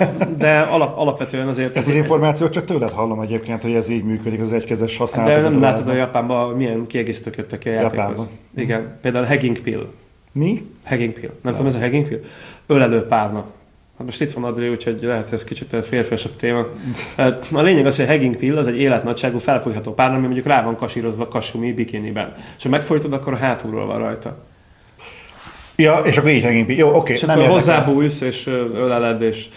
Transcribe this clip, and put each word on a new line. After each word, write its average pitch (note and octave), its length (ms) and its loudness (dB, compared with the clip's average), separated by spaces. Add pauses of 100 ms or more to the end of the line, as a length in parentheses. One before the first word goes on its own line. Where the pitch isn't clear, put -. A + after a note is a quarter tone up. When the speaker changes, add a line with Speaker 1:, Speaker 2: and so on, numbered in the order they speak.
(380)
Speaker 1:
de D3+ 220 4
alap-, D3+ 380 2
alapvetően C3+ 500 -2
azért B2+ 280 -2
Speaker 2:
Ezt A#2+ 120 2
az C#3+ 60 4
információt D3+ 580 2
csak E3+ 120 -2
tőled B2+ 260 0
hallom A2 300 -2
egyébként, A2+ 420 -4
hogy A#2 120 0
ez A2 140 0
így A#2 160 -2
működik, A2 360 -2
az A2 120 -2
egykezes A2+ 440 -2
használat B2 340 2
Speaker 1:
De D3+ 80 6
Speaker 2:
a - 20 6
Speaker 1:
nem D#3 100 2
Speaker 2:
Dead D3 120 2
or C3+ 80 6
Speaker 1:
látod, B2+ 160 0
a B2+ 40 0
Speaker 2:
Alive-nak. B2+ 240 2
Speaker 1:
Japánban A#2+ 420 0
milyen A#2 300 -2
kiegészítők A2+ 500 -6
jöttek G#2+ 220 -8
ki - 100 -8
a A2+ 40 0
játékhoz. A2 260 0
Speaker 2:
Japánban. G#2 280 -4 (300)
Speaker 1:
Igen, A2+ 440 -4
például B2 240 0
Hacking A#2+ 340 0
Pill. - 280 -6 (460)
Speaker 2:
Mi? E3 340 -2 (180)
Speaker 1:
Hacking A#2 280 0
Pill. - 160 -12
Nem - 140 -16
Speaker 2:
Nem. B2 100 -2
Speaker 1:
tudom, C#3+ 140 -2
ez C3 80 2
a A#2+ 60 -2
Hacking C#3 280 0
Pill? A2+ 120 -6 (460)
Ölelő A#2+ 400 4
párna. G#2+ 380 0 (540)
Hát B2 80 -10
most B2 140 -8
itt D3 120 -2
van B2 120 -6
Adri, A#2+ 240 -4
úgyhogy A2+ 340 -4
lehet, A2+ 300 -2
ez A2 120 -6
kicsit - 320 -8 (120)
férfiasabb A#2 480 -2
téma. A#2+ 300 0 (260)
Speaker 2:
<laughs> - 240 -10
Speaker 1:
Hát, B2+ 360 2
a D3+ 100 2
lényeg D#3+ 240 6
az, C#3 100 4
hogy C#3 80 2
a A#2+ 40 2
Hacking C3 280 2
Pill C3+ 200 0
az C#3+ 100 0
egy A#2+ 140 -2
életnagyságú A#2+ 580 0
felfújható A2+ 560 -2
párna, C3 220 4
ami C3 80 0
mondjuk B2+ 220 -2
rá C#3 160 4
van A2+ 140 -2
kasírozva A2+ 520 -4
kasumi A#2 440 -4
bikiniben. G#2+ 600 -6 (240)
És - 60 -14
ha B2+ 60 -2
megfojtod, D3 440 0
akkor C3+ 200 -4
a B2+ 40 -2
hátulról A2 500 -2
van G#2 120 -4
rajta. A2 380 -6 (1400)
Speaker 2:
Ja, D#3 180 6 (100)
és A#2 120 4
akkor D3 140 4
így B2+ 120 4
Hacking A#2 240 4
Pill. C3 100 0
Jó, D3 180 6
oké, C3 180 2
Speaker 1:
És A#2+ 80 -2
Speaker 2:
nem D#3+ 100 0
Speaker 1:
akkor D3+ 120 6
Speaker 2:
érdekel. F3 160 6
Speaker 1:
hozzábújsz, D3 640 2
és, B2+ 260 -4
ö, B2+ 180 -2 (100)
öleled, A#2 480 0
és A2 240 -2 (100)